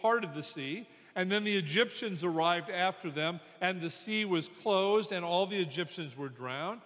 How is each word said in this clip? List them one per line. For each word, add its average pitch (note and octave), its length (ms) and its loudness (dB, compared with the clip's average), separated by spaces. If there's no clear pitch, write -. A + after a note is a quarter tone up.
parted A3 320 2
the D3+ 100 -6
sea, D3+ 440 -6
and F#3 160 0
then G#3 120 2
the G#3 120 2
Egyptians F#3+ 680 0
arrived E3+ 480 2
after F#3 400 0
them, D#3+ 280 -2
and F#3 200 0
the E3 120 -4
sea G#3+ 340 -2
was E3+ 240 0
closed, G3+ 480 4
and F3+ 120 -2
all F3 220 4
the F#3+ 160 -2
Egyptians D3+ 560 -4
were C#3 120 -6
drowned. C3+ 560 -6